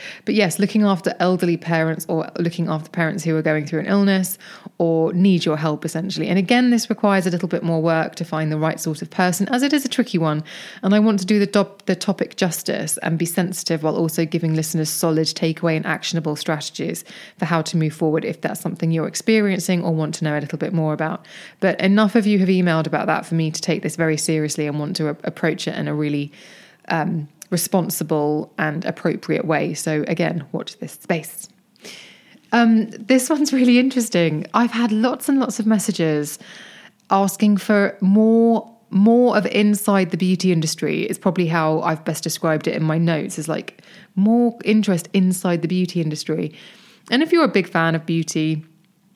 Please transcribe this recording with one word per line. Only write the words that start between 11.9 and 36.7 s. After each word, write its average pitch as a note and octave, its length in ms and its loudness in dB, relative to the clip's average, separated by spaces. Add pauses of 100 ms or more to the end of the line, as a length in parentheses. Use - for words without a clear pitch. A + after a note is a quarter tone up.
topic - 400 -4
justice - 640 -4
and E3 180 -2
be E3+ 80 -2
sensitive E3+ 580 -4
while D#3 120 0
also E3 300 -2
giving D#3+ 300 -2
listeners D#3 340 -2
solid D#3+ 380 0
takeaway D#3+ 480 -2
and D#3 100 -4
actionable D3+ 500 -4
strategies - 680 -6 (340)
for - 80 -4
how D#3+ 180 0
to - 140 -4
move D#3 160 0
forward D#3 320 0
if - 160 -6
that's - 200 -6
something E3 300 -4
you're D#3+ 160 -2
experiencing F#3+ 760 0
or E3 100 0
want D#3 220 -2
to - 80 -6
know D3+ 140 0
a D3 40 -2
little D3+ 160 -6
bit D#3 160 -4
more D#3 200 0
about. D#3 340 -4 (320)
But F#3 200 0
enough G3+ 360 4
of A3 100 4
you G#3 140 4
have F#3 100 2
emailed F3 380 2
about D3 200 -2
that - 180 0
for E3+ 100 -4
me D#3+ 160 0
to - 100 -8
take - 220 -2
this D#3+ 120 -6
very D#3+ 220 0
seriously D#3 480 -2
and D3 140 -4
want D3 160 -6
to D#3 140 -2
a-, D3+ 140 -6
approach - 440 -4
it - 80 -6
in D3 120 -4
a D3 60 -4
really, D3 380 -2 (580)
um, D#3+ 380 -2 (220)
responsible D#3 1080 -2
and D#3 280 -4
appropriate - 600 -4
way. D3+ 280 -2
So D3+ 340 -2
again, D#3+ 440 -2
watch - 280 -8
this E3 140 -12
space. - 560 -8 (1040)
Um, A3+ 380 4
this B3+ 400 2
one's D4 240 0
really B3 260 6
interesting. A3 760 2
I've A#3 180 2
had A#3 200 0
lots A#3 380 0
and C#4 100 4
lots - 200 0
of G#3 60 -4
messages E3 760 0 (720)